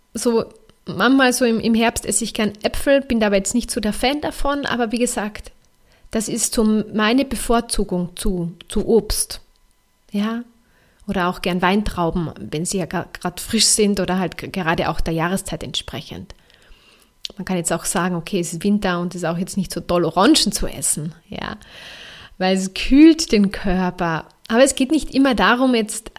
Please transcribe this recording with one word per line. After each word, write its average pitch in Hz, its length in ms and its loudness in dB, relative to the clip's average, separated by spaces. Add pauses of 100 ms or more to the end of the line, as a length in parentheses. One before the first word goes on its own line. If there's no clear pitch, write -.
(160)
so 226 300 0 (400)
manchmal 254 480 4
so 262 120 2
im, 226 140 2
im 233 140 2
Herbst 226 320 0
esse - 180 -2
ich 214 100 -8
gern 208 200 -2 (100)
Äpfel, - 380 2
bin 262 180 0
da 214 80 2
aber 202 100 2
jetzt 196 180 -2
nicht 240 160 -2
so - 80 -4
der 208 140 -2
Fan 285 280 -2
davon, 285 440 -2
aber 233 260 -2
wie 233 80 -2
gesagt, 214 520 -4 (600)
das 226 160 -2
ist - 260 -2
so 233 100 2 (300)
meine 220 320 4
Bevorzugung 214 920 0
zu, 175 380 -2 (160)
zu 202 180 -2
Obst. - 540 0 (680)
Ja? 220 320 -2 (640)
Oder 185 200 0
auch 180 140 -4
gern 180 200 -2
Weintrauben, 180 800 0
wenn 156 260 -6
sie 196 120 -4
ja 175 80 -2
gra-, 165 220 -6 (120)
grad - 200 -8
frisch - 260 0
sind 202 340 2
oder 180 180 -2
halt 180 200 -4
g-, - 100 -12
gerade 170 420 -2
auch 160 120 -2
der 170 120 0
Jahreszeit 170 500 -4
entsprechend. - 680 -12 (1040)
Man 185 80 -10
kann 185 120 -2
jetzt 170 160 -2
auch 165 120 -4
sagen, 180 300 -2
okay, 170 240 -4
es 170 140 -4
ist 165 100 -8
Winter 202 360 0
und 175 140 -4
es 175 80 -8
ist 160 60 -4
auch 170 100 -2
jetzt 175 200 -6
nicht 185 160 -4
so 170 80 -6
toll, 175 240 0
Orangen 202 460 4
zu - 160 -4
essen, 151 460 -4 (140)
ja, - 300 -10 (800)
weil 185 180 2
es 190 200 -4
kühlt 311 560 6
den 202 200 4
Körper. 180 760 -2 (220)
Aber 226 160 6
es 285 120 4
geht 262 160 0
nicht 311 240 -2
immer 269 180 4
darum, 240 400 4
jetzt 220 460 -4